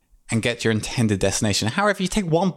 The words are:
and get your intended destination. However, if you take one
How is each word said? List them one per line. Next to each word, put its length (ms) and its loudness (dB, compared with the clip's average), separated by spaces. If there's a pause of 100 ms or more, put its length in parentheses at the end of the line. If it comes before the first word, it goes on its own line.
(320)
and 100 0
get 220 -2
your 80 2
intended 480 0
destination. 480 0
However, 240 0
if 100 -2
you 60 -2
take 180 -2
one 320 2